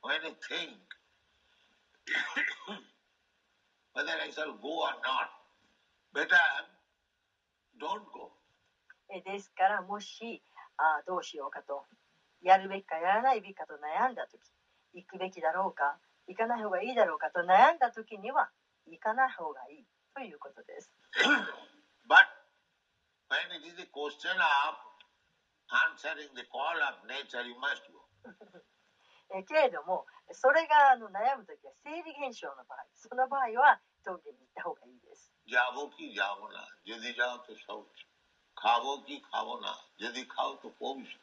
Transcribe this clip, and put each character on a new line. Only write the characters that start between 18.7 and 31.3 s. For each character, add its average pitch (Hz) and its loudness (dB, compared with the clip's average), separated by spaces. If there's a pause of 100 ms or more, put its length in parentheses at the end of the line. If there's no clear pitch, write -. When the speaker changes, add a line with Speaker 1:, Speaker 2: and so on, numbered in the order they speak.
Speaker 2:
行 165 -20
か 220 -2
な 262 2
い 254 -2
方 160 -8
が 135 -14 (100)
い 302 -20
い 226 -20 (280)
と 277 -12
い 220 -12
う 147 -20
こ - -16
と - -20
で - -16
す。 - -20 (200)
Speaker 1:
<coughs> - -2
But - 10 (1000)
when - -4
it 156 -18
is 170 -20
a - -16
question 147 -8
of 160 2 (1120)
answering 147 -8
the 123 -14
call 147 -4
of - -4
nature, 127 -10
you 120 -12
must 127 -6
go. - -20 (200)
Speaker 2:
<laughs> 202 -20 (680)
え、 190 -8
け 302 -10
れ 294 6
ど 233 -8
も、 185 -2 (260)
そ - 4
れ 320 6
が、 294 8
あ 254 6
の、 220 -14
悩 226 0